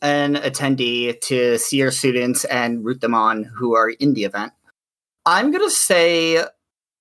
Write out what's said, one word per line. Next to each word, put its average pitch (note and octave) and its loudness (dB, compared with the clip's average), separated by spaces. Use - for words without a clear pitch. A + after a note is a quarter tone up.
an C#3+ 2
attendee B2+ -2
to B2 2
see B2+ -2
your C3+ 2
students B2 0
and A#2+ -4
root B2+ -4
them A#2 0
on A2 0
who A#2 -2
are A2+ 2
in C3+ 0
the A2 -2
event. G2+ -8
I'm G3+ 2
gonna F#4 0
say E3 2